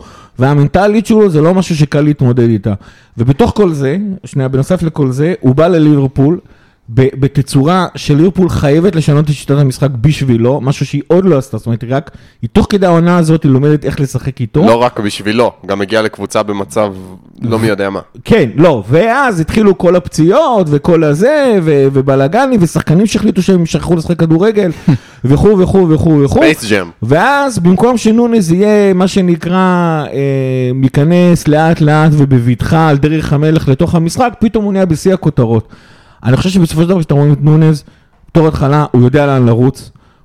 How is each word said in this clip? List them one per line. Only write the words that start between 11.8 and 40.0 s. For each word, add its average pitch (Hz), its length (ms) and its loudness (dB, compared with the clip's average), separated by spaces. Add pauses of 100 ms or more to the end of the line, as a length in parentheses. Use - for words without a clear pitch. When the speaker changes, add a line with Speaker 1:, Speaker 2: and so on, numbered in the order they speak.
Speaker 1:
היא 123 140 -6
רק, - 160 -8 (300)
היא 117 120 -6
תוך 208 160 2
כדי 190 160 0
העונה 175 320 2
הזאת, 160 260 2
היא 143 80 2
לומדת 143 340 2
איך 139 160 -6
לשחק - 400 -6
איתו. 147 240 -2
Speaker 2:
לא 113 100 2
רק 120 240 0
בשבילו, 104 520 -2 (140)
גם 98 160 -4
הגיע 104 200 -2
לקבוצה 107 420 -4
במצב 101 500 -4 (480)
לא 113 180 -2
מי 113 80 0
יודע 98 220 -4
מה. 98 100 -8 (260)
Speaker 1:
כן, 180 300 2
לא, 139 340 2
ואז 214 500 0
התחילו 196 380 0
כל 175 180 0
הפציעות, 190 760 0
וכל 160 340 2
הזה, 226 580 0
ו-, 143 320 2
ובלגנים, 139 720 0
ושחקנים 165 420 0
שהחליטו 202 360 -2
שהם 175 240 0
שכחו 160 300 -2
לשחק 165 240 -4
כדורגל, 180 520 0 (280)
Speaker 2:
<laughs> - 260 -12
Speaker 1:
וכו', 190 340 2
וכו', 185 300 2
וכו', 156 340 2
וכו'. 202 200 0
Speaker 2:
Space 311 200 -2
Jam. 101 240 -2 (160)
Speaker 1:
ואז, 226 560 0
במקום 185 380 2
שנונז 226 540 0
יהיה, 202 420 2
מה 185 140 0
שנקרא, 175 500 -2 (560)
אה, 131 580 -2 (120)
ייכנס 170 640 2
לאט 160 340 2
לאט 156 320 2
ובבטחה 135 760 0
על 143 80 2
דרך 151 360 -2
המלך 151 360 0
לתוך 160 260 0
המשחק, 170 440 -2
פתאום 220 240 -2
הוא 202 100 -4
נהיה 190 120 0
בשיא 175 280 0
הכותרות. 117 540 -2 (560)
אני 123 140 2
חושב 185 120 -2
שבסופו 165 320 0
של 170 80 0
דבר, 190 100 0
כשאתה 156 140 -4
רואה 147 180 2
את 139 100 2
נונז, 156 420 2 (460)
בתור 160 180 2
התחלה, 147 440 0
הוא 123 100 2
יודע 139 240 2
לאן 131 200 2
לרוץ, 120 460 0 (340)